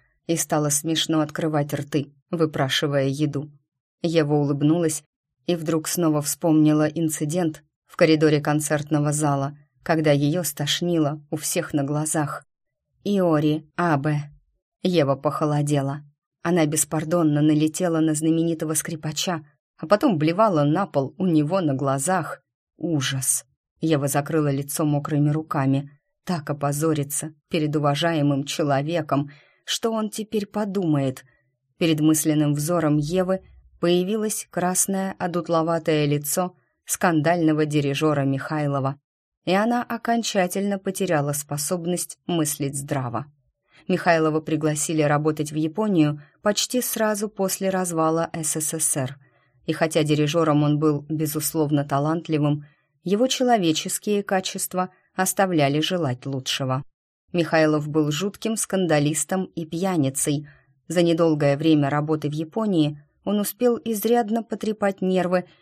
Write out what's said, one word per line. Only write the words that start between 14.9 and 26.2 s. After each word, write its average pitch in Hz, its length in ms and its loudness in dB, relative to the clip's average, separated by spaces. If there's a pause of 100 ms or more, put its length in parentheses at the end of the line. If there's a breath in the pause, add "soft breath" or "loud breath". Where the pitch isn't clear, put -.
похолодела. 147 880 0 (400)
Она 170 240 2
беспардонно 156 760 0
налетела 156 580 2
на 156 160 2
знаменитого 160 580 0
скрипача, 156 720 -6 (320 soft breath)
а - 100 -10
потом 208 300 2
блевала 170 460 2
на 165 240 0
пол 135 320 -2
у 185 80 0
него 160 340 2
на 143 140 0
глазах. 143 640 -2 (360)
Ужас! 135 680 -2 (360)
Ева 147 260 0
закрыла 151 440 0
лицо 143 340 -4
мокрыми 147 440 0
руками. 143 640 -2 (320)